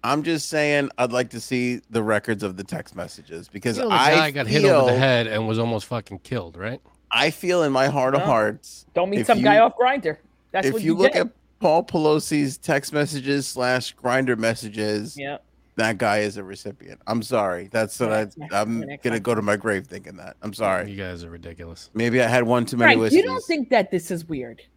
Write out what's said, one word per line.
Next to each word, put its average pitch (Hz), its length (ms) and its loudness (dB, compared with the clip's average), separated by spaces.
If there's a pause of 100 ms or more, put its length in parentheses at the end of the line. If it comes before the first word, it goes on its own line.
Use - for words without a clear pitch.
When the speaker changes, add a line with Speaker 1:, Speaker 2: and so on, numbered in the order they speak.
Speaker 1:
I'm 139 200 0
just 160 260 -2
saying 147 480 0
I'd 123 140 0
like 123 200 -2
to 117 80 -10
see 123 500 -4
the 113 140 -2
records 107 400 0
of 95 140 -6
the 98 60 -10
text - 320 -12
messages 85 540 -12
because 107 280 -4
Speaker 2:
You 262 60 -2
know 233 60 -2
the 202 60 2
Speaker 1:
I 139 200 6
Speaker 2:
guy 156 160 4
got 135 160 -4
hit 147 180 4
over 156 200 8
the 123 60 4
Speaker 1:
feel 123 80 4
Speaker 2:
head 123 280 4
and 110 200 -2
was 110 120 0
almost 117 280 -2
fucking 107 320 -8
killed, 87 380 -8
right? 104 220 -8 (320)
Speaker 1:
I 135 200 2
feel 175 320 0
in 143 80 2
my 131 160 2
heart 135 260 2
of 139 80 2
Speaker 3:
Well, 175 80 0
Speaker 1:
hearts, 107 640 -2
Speaker 3:
don't 180 160 0
meet 202 120 0
Speaker 1:
if 220 60 -2
Speaker 3:
some 220 140 4
guy 208 140 6
Speaker 1:
you, 220 60 8
Speaker 3:
off 233 160 6
Grindr. 247 400 0 (340)
That's 185 160 -2
Speaker 1:
if 135 60 0
Speaker 3:
what - 100 -2
Speaker 1:
you 160 100 2
Speaker 3:
you - 40 0
Speaker 1:
look - 160 6
Speaker 3:
did. - 140 2
Speaker 1:
at - 0 - (320)
Paul 165 260 4
Pelosi's 151 720 0
text 143 360 -2
messages 143 540 -2
slash 127 480 -2
Grindr 127 420 0
messages, 110 800 -4
Speaker 3:
Yeah. 139 200 -8 (400)
Speaker 1:
that 110 200 0
guy 107 220 0
is 104 180 -4
a 101 60 -12
recipient. 98 640 -16
I'm 113 160 -2
sorry. 98 480 -2
That's 110 280 -2
what 117 120 0
Speaker 3:
Yeah, 110 60 0
Speaker 1:
I, 110 40 0
Speaker 3:
it's 101 160 -10
my - 140 -14
Speaker 1:
I'm 107 300 -2
Speaker 3:
next 139 220 -12
Speaker 1:
gonna 117 120 -2
Speaker 3:
one. 110 80 -4
Speaker 1:
go 120 120 0
to 107 60 -2
my 104 160 2
grave 101 300 -4
thinking 95 300 -16
that. 87 260 -18
I'm 104 100 -10
sorry. 98 380 -2
Speaker 2:
You 98 60 -14
guys 90 260 -10
are 85 60 -16
ridiculous. 85 640 -18
Speaker 1:
Maybe 120 280 0
I 117 60 2
had 123 160 2
one 120 220 2
too 123 120 -6
many - 180 6
Speaker 3:
Frank, 110 160 0
you 370 120 6
don't 508 120 -4
Speaker 1:
whiskeys. 480 120 -8
Speaker 3:
think 302 240 -4
that 214 200 2
this 175 200 -6
is 165 140 -6
weird? 127 360 -10 (160)